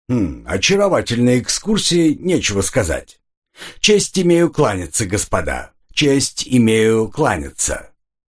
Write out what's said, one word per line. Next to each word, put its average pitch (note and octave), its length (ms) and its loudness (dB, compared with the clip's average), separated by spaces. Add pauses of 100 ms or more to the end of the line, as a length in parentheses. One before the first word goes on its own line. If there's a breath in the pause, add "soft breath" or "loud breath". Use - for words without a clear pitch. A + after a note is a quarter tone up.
Хм, G2+ 380 -2
очаровательная B2 920 0
экскурсия, E3+ 760 0
нечего A2+ 460 -2
сказать. F2 600 -4 (600 loud breath)
Честь - 380 2
имею E3+ 340 4
кланяться, G2+ 540 -2
господа, E2+ 640 -4 (200)
честь C#3 540 0
имею A2 640 2
кланяться". - 840 -4 (360)